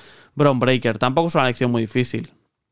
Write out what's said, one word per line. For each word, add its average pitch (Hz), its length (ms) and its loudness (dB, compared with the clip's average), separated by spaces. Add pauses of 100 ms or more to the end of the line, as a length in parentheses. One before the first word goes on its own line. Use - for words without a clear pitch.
(340)
Bron 139 260 2
Breaker. 123 380 0
Tampoco 135 300 0
es 165 80 -4
una 143 80 2
elección 123 260 0
muy 117 140 0
difícil. 120 480 -4 (400)